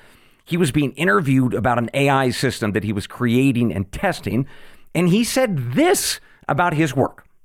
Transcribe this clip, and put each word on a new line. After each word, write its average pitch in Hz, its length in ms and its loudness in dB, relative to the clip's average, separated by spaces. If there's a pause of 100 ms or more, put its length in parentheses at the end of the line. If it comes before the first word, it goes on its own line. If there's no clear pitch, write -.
(440)
He 175 120 -4
was 170 160 2
being 143 200 0
interviewed 139 640 2
about 120 240 0
an 117 160 -2
A 139 140 2
I 135 220 2
system 110 420 -2
that 90 120 0
he 107 80 -2
was 95 140 -4
creating 120 680 0
and 95 200 -4
testing, - 540 -2 (480)
and 170 140 2
he 214 160 4
said 180 480 -2
this 339 480 0 (280)
about 170 260 0
his 147 200 0
work, - 320 -2 (180)